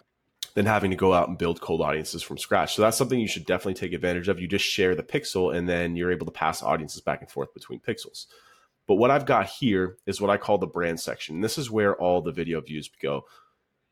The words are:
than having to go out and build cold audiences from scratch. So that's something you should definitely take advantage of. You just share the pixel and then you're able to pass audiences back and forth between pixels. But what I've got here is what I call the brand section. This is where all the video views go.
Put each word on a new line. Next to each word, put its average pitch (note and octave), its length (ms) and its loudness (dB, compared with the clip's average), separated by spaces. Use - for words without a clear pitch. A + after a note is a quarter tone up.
than G#2 140 2
having G#2 240 2
to F#2+ 40 0
go F#2+ 180 4
out F2 140 4
and F2 100 -6
build E2+ 220 -2
cold E2 220 -2
audiences D#2 420 -4
from - 140 -12
scratch. F2+ 380 0
So G#2+ 80 4
that's A2+ 120 4
something B2+ 240 0
you A2 80 0
should F2 200 -6
definitely F#2 260 -2
take F2+ 180 -6
advantage F2 380 -2
of. F2+ 100 0
You F2+ 80 -6
just F#2+ 160 0
share F#2 320 2
the D#2+ 80 -6
pixel F#2 500 -2
and F2 140 -2
then F2 300 0
you're F2 140 0
able E2 160 -2
to E2+ 40 -10
pass - 320 -2
audiences D#2 380 -2
back - 200 -4
and - 80 -20
forth C#2 240 -8
between - 280 -14
pixels. - 460 -10
But G2+ 80 6
what A#2+ 160 6
I've C#3 140 2
got A2 220 4
here F#2 580 0
is G2 160 -4
what G2+ 80 2
I G2+ 80 6
call G2+ 220 2
the F2+ 80 -2
brand E2+ 320 -2
section. - 420 -6
This A2 160 -2
is B2+ 140 -6
where G#2 240 4
all F2+ 260 4
the D#2+ 100 -4
video E2 300 -4
views D2+ 280 -10
go. C#2 240 -2